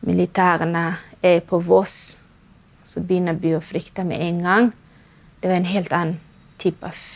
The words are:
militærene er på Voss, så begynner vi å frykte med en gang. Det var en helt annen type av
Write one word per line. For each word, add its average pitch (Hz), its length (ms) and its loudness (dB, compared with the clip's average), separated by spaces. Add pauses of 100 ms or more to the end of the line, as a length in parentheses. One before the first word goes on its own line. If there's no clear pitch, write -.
militærene 175 920 0 (260)
er 175 180 4
på 170 220 -2
Voss, 190 560 2 (680)
så - 160 -10
begynner 175 380 0
vi 165 180 0
å 156 60 -2
frykte 170 420 -8
med 170 160 -4
en 170 220 -2
gang. 214 300 4 (680)
Det 185 80 -2
var 185 80 2
en 180 140 0
helt 190 220 -4
annen 165 260 -2 (400)
type - 260 -4
av - 120 -12 (200)